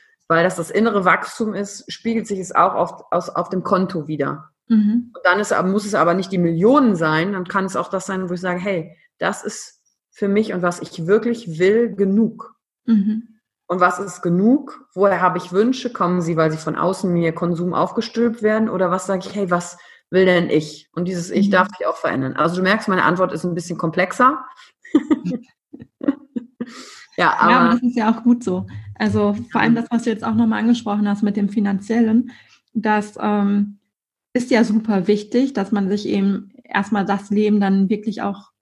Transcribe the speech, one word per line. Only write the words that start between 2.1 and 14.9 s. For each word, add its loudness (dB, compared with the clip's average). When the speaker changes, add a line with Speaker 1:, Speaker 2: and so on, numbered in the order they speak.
Speaker 1:
sich -4
es -10
auch 2
auf, -4
aus, -2
auf -4
dem -4
Konto -2
wider. -6
Speaker 2:
Mhm. 2
Speaker 1:
Und -18
dann 2
ist, -2
muss 0
es -4
aber 2
nicht -4
die -2
Millionen 4
sein, 0
dann -6
kann -2
es -6
auch -4
das -6
sein, -6
wo -2
ich -6
sage, -4
"Hey, -6
das -4
ist -12
für -4
mich 0
und -4
was -2
ich -10
wirklich 0
will, 4
genug." 0
Speaker 2:
Mhm. 2
Speaker 1:
Und -2
was 2
ist -10
genug? 2